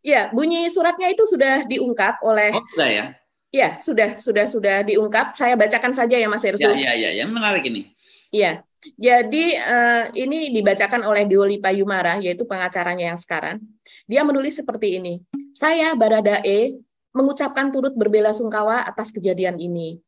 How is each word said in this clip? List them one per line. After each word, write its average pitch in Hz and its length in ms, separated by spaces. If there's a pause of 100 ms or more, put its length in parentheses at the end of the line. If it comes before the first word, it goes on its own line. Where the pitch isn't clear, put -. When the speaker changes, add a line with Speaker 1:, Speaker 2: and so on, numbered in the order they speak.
Speaker 1:
Ya, 277 200 (120)
bunyi 330 400
suratnya 349 400
itu 440 160
sudah 269 400
diungkap 226 560
oleh 214 320
Speaker 2:
Oh, 233 160
sudah 147 160
ya? 104 160 (480)
Speaker 1:
Ya, 262 160 (160)
sudah, 220 320
sudah, 208 320
sudah 202 280 (120)
diungkap. 214 480
Saya 247 240
bacakan 226 320
saja 247 240
ya 226 100
Mas 214 160
Hersu. 202 220
Speaker 2:
Ya, 139 80
ya, 131 240
ya, 104 160
ya. 107 160
Menarik 208 400
ini. 104 240 (400)
Speaker 1:
Ya, 180 320 (320)
jadi, 240 480 (160)
eh, 240 440 (120)
ini 294 340
dibacakan 208 540
oleh 208 240
Deolipa 196 400
Yumara, 190 480
yaitu 180 320
pengacaranya 180 640
yang 175 80
sekarang. 165 400 (480)
Dia 269 160
menulis 277 320
seperti 220 420
ini. 175 220 (320)
Saya 320 420
Baradae 214 840 (320)
mengucapkan 269 580
turut 269 240
berbela 214 380
sungkawa 220 560
atas - 240
kejadian 180 480
ini. 170 480